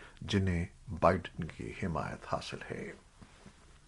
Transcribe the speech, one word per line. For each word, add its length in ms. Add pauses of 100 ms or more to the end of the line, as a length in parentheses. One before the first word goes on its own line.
(220)
جنہیں 440 (340)
بائیڈن 440
کی 300 (100)
حمایت 500
حاصل 240 (140)
ہے۔ 200 (960)